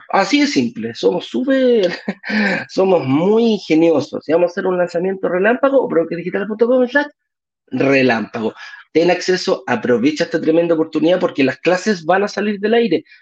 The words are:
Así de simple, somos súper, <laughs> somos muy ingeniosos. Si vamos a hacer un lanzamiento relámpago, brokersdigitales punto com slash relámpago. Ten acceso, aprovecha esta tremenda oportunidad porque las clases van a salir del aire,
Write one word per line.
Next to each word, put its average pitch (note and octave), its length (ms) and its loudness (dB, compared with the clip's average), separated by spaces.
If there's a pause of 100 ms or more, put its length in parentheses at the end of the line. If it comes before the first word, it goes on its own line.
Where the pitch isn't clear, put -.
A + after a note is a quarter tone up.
Así G3 320 2
de D4 60 2
simple, A#2 480 -2
somos F#3 300 0
súper, B3 640 2 (320)
<laughs> G3+ 460 -2
somos F3+ 360 2
muy F#3 480 2
ingeniosos. D#3+ 680 0
Si - 80 -6
vamos F3 180 2
a - 20 -14
hacer F#3 160 -6
un F#3 100 0
lanzamiento F3+ 520 -2
relámpago, A#3 580 0
brokersdigitales E3+ 600 -4
punto G#3+ 200 -2
com B3+ 200 2
slash C#4+ 200 -2 (600)
relámpago. B2 840 0 (400)
Ten E3 180 4
acceso, F3+ 560 -2
aprovecha B2 560 0
esta E3 180 -4
tremenda E3 320 2
oportunidad D#3+ 460 0
porque E3+ 240 0
las B2+ 140 0
clases F3+ 480 -2
van F#3 180 2
a G3+ 40 -2
salir G3+ 320 -4
del G#3+ 140 -2
aire, A#3 300 0 (180)